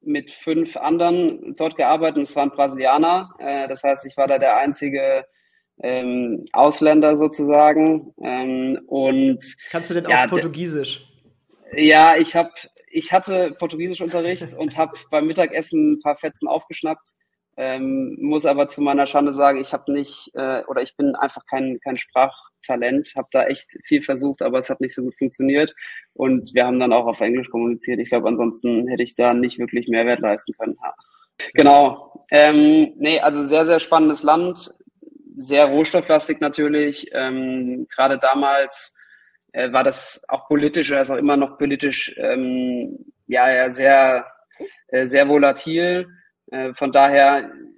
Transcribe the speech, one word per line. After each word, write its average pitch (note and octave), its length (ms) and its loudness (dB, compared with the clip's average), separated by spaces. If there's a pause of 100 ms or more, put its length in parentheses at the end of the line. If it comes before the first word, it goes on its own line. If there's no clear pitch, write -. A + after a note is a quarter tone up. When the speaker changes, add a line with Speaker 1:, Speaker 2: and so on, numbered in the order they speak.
Speaker 1:
mit C#3+ 280 -6
fünf - 480 -6
anderen E3+ 760 -2
dort D#3+ 200 -4
gearbeitet. D3+ 460 0
Es - 120 -8
waren C#3+ 160 -2
Brasilianer. C#3+ 880 0
Äh, C#3 300 -8
das C3+ 140 -10
heißt, C#3 240 -2
ich C3+ 100 -16
war C3+ 120 0
da C#3 100 2
der C3 180 4
einzige, C3+ 680 -2 (560)
ähm, B2 720 -6
Ausländer D3+ 640 4
sozusagen. D3+ 1040 2
Ähm, C3 640 -6
und C3+ 580 0 (260)
Speaker 2:
Kannst E3+ 200 -8
du F3 40 -6
denn E3+ 140 -2
Speaker 1:
ja, B2+ 160 2
Speaker 2:
auch A#2+ 40 -4
Portugiesisch? D#3+ 760 -6 (680)
Speaker 1:
Ja, D#3 440 8
ich E3 160 0
hab, E3+ 160 0 (400)
ich D#3+ 220 -6
hatte F#3 460 0
Portugiesischunterricht E3+ 960 -6
<laughs> - 40 -16
und D#3 200 -6
hab D#3+ 180 -2 (140)
beim D3+ 160 0
Mittagessen D#3 680 -2
ein - 80 -4
paar D3 160 -2
Fetzen - 320 -8
aufgeschnappt. - 640 -8 (460)
Ähm, C3 640 -6
muss D3+ 260 -2
aber C#3 220 2
zu - 120 -12
meiner C#3 240 2
Schande C#3+ 300 0
sagen, C#3 260 2
ich C#3 140 -10
hab - 140 -8
nicht, C#3+ 460 -8
äh, C3 300 -6
oder B2+ 160 -4
ich - 160 -8
bin C#3 180 0
einfach - 300 -6
kein, C3 380 -6
kein C3 160 -8
Sprachtalent, C3 1160 -4
hab C3 160 -10
da C3 120 2
echt - 400 -8
viel D3 160 0
versucht, C#3 400 -6
aber B2 160 -2
es B2+ 140 -4
hat C3 100 -6
nicht B2+ 140 -6
so C3 80 -8
gut B2 160 -8
funktioniert. C#3 560 -2 (380)
Und - 420 -4
wir B2 100 4
haben B2 140 0
dann B2 140 2
auch A#2 140 2
auf A2+ 140 -4
Englisch B2 300 -2
kommuniziert. A#2 500 -4
Ich A#2+ 100 -6
glaub, A#2+ 140 0
ansonsten A#2+ 640 -2
hätte B2 140 -4
ich A#2+ 120 -6
da A#2+ 200 2
nicht B2 240 -2
wirklich A#2 300 -6
Mehrwert A#2 320 0
leisten G#2 380 -4
können. A2 240 -8
Ja. - 120 -10 (600)
Genau. C#3+ 760 4
Ähm, D3+ 680 6
nee, D#3 240 0
also D3 220 0
sehr, D3+ 240 2
sehr E3 140 4
spannendes D#3 420 2
Land, E3 520 0 (640)
sehr C#3+ 300 4
rohstofflastig D#3 760 0
natürlich. D3 720 -2
Ähm, C3 840 -6
gerade C3+ 240 0
damals, C#3 800 0 (560)
äh, A#2+ 200 -4
war B2+ 120 2
das - 440 -4
auch - 180 -6
politisch, D3 440 0
oder C#3+ 100 0
ist C3 100 -2
auch C3+ 60 -2
immer C#3+ 200 2
noch C#3 220 -2
politisch, C#3 580 -4
ähm, B2+ 960 -6 (140)
ja, B2+ 260 2
ja, B2+ 180 0
sehr, C3 560 4 (600)
äh, B2+ 180 -2
sehr C#3 220 2
volatil. D#3+ 800 0 (420)
Äh, C3 240 -8
von C3+ 180 -4
daher C#3 580 4 (280)